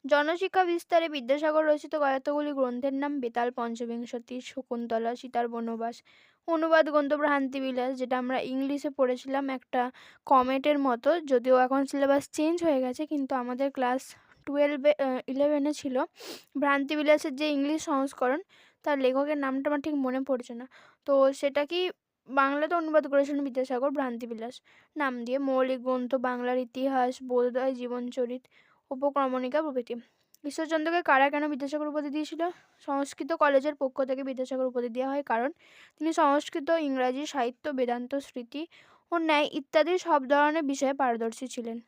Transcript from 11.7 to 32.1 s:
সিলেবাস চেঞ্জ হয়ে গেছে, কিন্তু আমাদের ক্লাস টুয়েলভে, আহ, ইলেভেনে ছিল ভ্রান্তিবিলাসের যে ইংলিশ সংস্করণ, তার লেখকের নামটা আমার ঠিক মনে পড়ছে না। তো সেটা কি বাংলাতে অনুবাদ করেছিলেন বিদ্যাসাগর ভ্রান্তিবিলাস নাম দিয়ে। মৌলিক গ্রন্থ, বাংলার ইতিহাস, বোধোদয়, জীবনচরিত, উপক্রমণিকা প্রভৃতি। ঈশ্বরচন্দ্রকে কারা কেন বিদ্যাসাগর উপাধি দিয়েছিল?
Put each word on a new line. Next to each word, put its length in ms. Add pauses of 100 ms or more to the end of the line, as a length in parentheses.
সিলেবাস 460
চেঞ্জ 320
হয়ে 180
গেছে, 240
কিন্তু 300
আমাদের 360
ক্লাস 300 (460)
টুয়েলভে, 460
আহ, 340
ইলেভেনে 460
ছিল 220 (600)
ভ্রান্তিবিলাসের 800
যে 140
ইংলিশ 340
সংস্করণ, 560 (460)
তার 140
লেখকের 400
নামটা 280
আমার 160
ঠিক 120
মনে 260
পড়ছে 320
না। 120 (380)
তো 100 (200)
সেটা 320
কি 140 (500)
বাংলাতে 460
অনুবাদ 320
করেছিলেন 360
বিদ্যাসাগর 480
ভ্রান্তিবিলাস 640 (400)
নাম 180 (100)
দিয়ে। 160
মৌলিক 420
গ্রন্থ, 340
বাংলার 440
ইতিহাস, 520 (120)
বোধোদয়, 500
জীবনচরিত, 680 (480)
উপক্রমণিকা 680
প্রভৃতি। 320 (500)
ঈশ্বরচন্দ্রকে 600
কারা 260
কেন 180
বিদ্যাসাগর 400
উপাধি 220
দিয়েছিল? 320 (460)